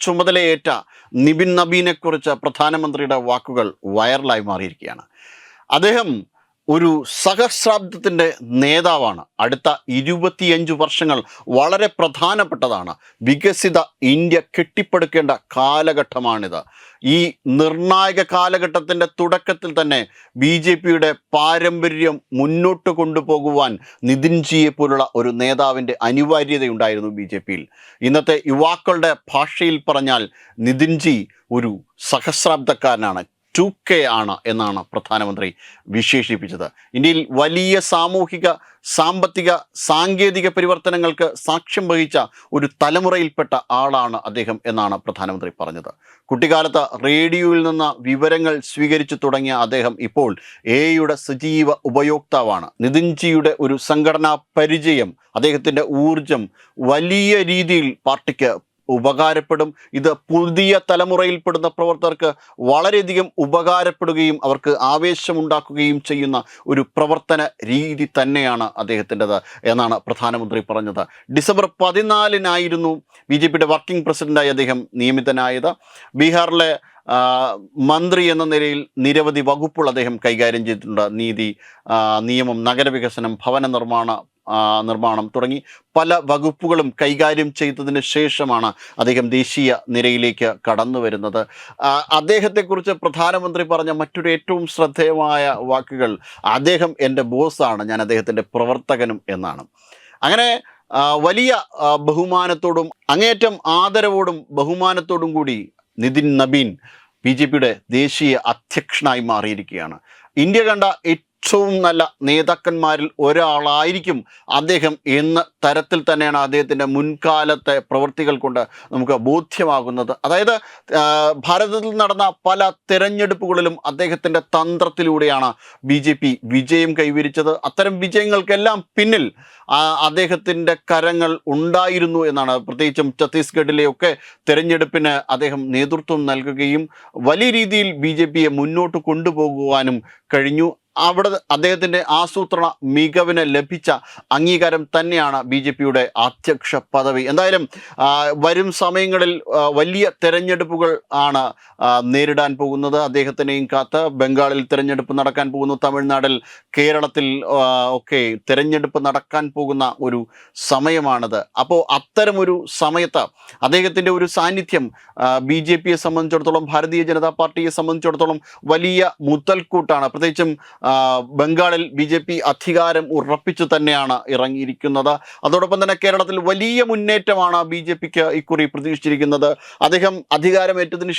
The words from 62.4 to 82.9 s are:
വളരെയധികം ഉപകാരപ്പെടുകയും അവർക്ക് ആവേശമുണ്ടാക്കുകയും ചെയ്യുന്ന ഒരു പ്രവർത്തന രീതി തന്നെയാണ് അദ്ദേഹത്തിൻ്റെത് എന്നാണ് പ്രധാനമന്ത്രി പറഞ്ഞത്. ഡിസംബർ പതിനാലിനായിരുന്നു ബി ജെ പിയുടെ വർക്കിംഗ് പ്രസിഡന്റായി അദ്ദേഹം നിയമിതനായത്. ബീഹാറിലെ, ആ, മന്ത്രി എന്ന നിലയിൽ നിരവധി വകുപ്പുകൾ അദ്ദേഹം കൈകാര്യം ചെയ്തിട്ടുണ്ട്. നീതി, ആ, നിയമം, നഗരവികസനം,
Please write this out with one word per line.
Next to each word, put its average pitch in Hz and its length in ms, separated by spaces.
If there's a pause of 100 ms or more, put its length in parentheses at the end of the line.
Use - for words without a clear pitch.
വളരെയധികം 185 580 (160)
ഉപകാരപ്പെടുകയും 165 920 (100)
അവർക്ക് 135 240 (180)
ആവേശമുണ്ടാക്കുകയും 156 1080 (120)
ചെയ്യുന്ന 139 300 (320)
ഒരു 135 100 (160)
പ്രവർത്തന 151 500 (240)
രീതി 147 360 (100)
തന്നെയാണ് 131 500 (140)
അദ്ദേഹത്തിൻ്റെത് 104 560 (340)
എന്നാണ് 117 260 (100)
പ്രധാനമന്ത്രി 117 640
പറഞ്ഞത്. 104 320 (360)
ഡിസംബർ 190 300 (160)
പതിനാലിനായിരുന്നു 185 1080 (400)
ബി 147 140
ജെ 160 80
പിയുടെ 156 200
വർക്കിംഗ് 165 360
പ്രസിഡന്റായി 147 460
അദ്ദേഹം 127 260 (200)
നിയമിതനായത്. 127 720 (500)
ബീഹാറിലെ, 165 500 (440)
ആ, - 20 (720)
മന്ത്രി 175 340 (120)
എന്ന 160 180
നിലയിൽ 147 260 (280)
നിരവധി 147 420
വകുപ്പുകൾ 147 460
അദ്ദേഹം 123 200 (120)
കൈകാര്യം 117 420
ചെയ്തിട്ടുണ്ട്. 104 360 (180)
നീതി, 110 260 (440)
ആ, 113 40 (320)
നിയമം, 123 280 (120)
നഗരവികസനം, 123 640 (100)